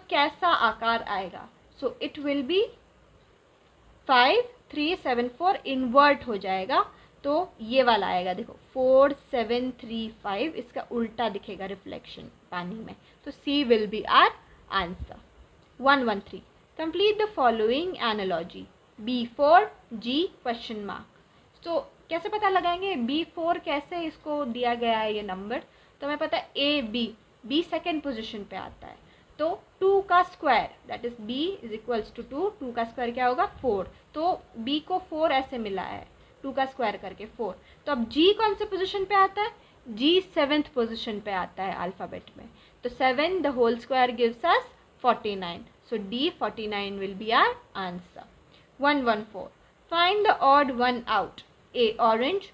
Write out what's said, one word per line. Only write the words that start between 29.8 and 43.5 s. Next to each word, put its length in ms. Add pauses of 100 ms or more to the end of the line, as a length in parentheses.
टू 280
का 140
square, 480 (180)
that 200
is 60 (140)
B 100 (260)
is 140
equals 380
to 160
two, 180 (100)
two 120
का 120
square 260
क्या 160
होगा? 200 (160)
फ़ोर। 300 (220)
तो 260 (260)
B 180
को 140 (120)
फ़ोर 220
ऐसे 260
मिला 240
है, 240 (360)
टू 100
का 140
square 300
करके 300
फ़ोर। 340 (260)
तो 60
अब 180
G 280
कौन 160
से 100
position 400
पे 100
आता 280
है? 120 (320)
G 340 (140)
seventh 400
position 460
पे 120
आता 300
है 220
alphabet 540
में, 100 (360)
तो 40
seven 540
the 140